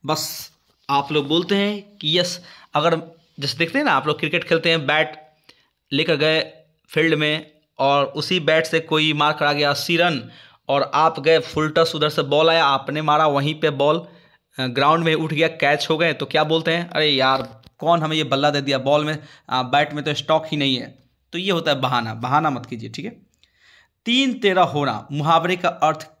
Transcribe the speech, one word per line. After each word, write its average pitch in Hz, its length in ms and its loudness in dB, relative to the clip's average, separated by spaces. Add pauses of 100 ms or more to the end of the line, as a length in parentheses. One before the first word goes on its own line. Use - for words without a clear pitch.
बस - 440 -6 (400)
आप 143 220 0
लोग 143 160 0
बोलते 180 260 0
हैं 202 420 -4
कि 156 220 -2
यस, - 260 -4 (300)
अगर 160 440 -2 (220)
जैसे 139 180 -6
देखते 170 200 -2
हैं 302 60 0
ना 214 80 2
आप 139 140 0
लोग 147 120 -2
क्रिकेट 165 260 -2
खेलते 170 260 2
हैं 160 160 0
बैट - 480 -2 (580)
लेकर 156 220 0
गए 156 260 2 (480)
फील्ड 160 260 2
में 151 360 -2 (280)
और 139 260 2
उसी 151 360 -4
बैट 156 260 2
से 160 140 0
कोई 156 320 0
मार 147 200 2
करा 147 200 0
गया 143 180 0
अस्सी 151 260 -2
रन 160 340 0 (380)
और 139 260 0
आप 160 260 2
गए 160 180 4
फुल 151 320 -2
टॉस, 165 240 2
उधर 151 140 0
से 151 140 -2
बॉल 147 280 4
आया, 165 140 4
आपने 139 380 0
मारा, 156 240 4
वहीं 147 340 0
पे 156 100 2
बॉल, 147 360 0 (520)
अ, 131 80 -2
ग्राउंड 143 380 2
में 160 100 2
उठ 160 180 -2
गया, 160 160 2
कैच 151 420 0
हो 156 80 2
गए, 160 140 2
तो 139 140 -6
क्या 151 180 0
बोलते 160 320 0
हैं? 170 140 -6
"अरे 156 200 0
यार, 131 520 0 (160)
कौन 165 240 2
हमें 156 140 -2
ये 156 80 0
बल्ला 139 260 0
दे 143 100 -2
दिया, 135 180 -2
बॉल 147 260 2
में, 151 140 -4 (300)
अ, 127 140 -2
बैट 143 300 0
में 147 120 -8
तो 147 100 -2
स्टॉक 156 320 0
ही 151 100 -6
नहीं 139 200 0
है।" - 320 -14 (240)
तो 170 60 -8
ये 190 120 -4
होता 165 200 0
है 135 100 0
बहाना, 120 340 -2
बहाना 139 360 0
मत 120 160 -8
कीजिए, 117 220 -12
ठीक 143 160 -14
है। - 220 -16 (800)
तीन 247 340 0
तेरा 190 240 2
होना 135 500 -2
मुहावरे 165 440 2
का 180 120 -2
अर्थ 156 400 -2 (120)